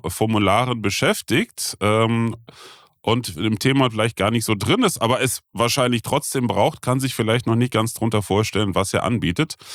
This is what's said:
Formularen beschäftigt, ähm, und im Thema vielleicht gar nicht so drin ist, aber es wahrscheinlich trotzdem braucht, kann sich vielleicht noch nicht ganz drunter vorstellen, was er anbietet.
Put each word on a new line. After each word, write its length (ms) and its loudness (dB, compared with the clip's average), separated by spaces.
Formularen 760 0
beschäftigt, 1000 -2
ähm, 560 2
und 320 0
im 220 0
Thema 320 2
vielleicht 260 -2
gar 140 0
nicht 160 0
so 100 2
drin 280 0
ist, 180 0
aber 200 2
es 180 -2
wahrscheinlich 500 0
trotzdem 420 -2
braucht, 380 0
kann 160 0
sich 160 -4
vielleicht 320 0
noch 80 2
nicht 180 0
ganz 220 0
drunter 260 0
vorstellen, 540 0
was 180 0
er 80 0
anbietet. 540 -2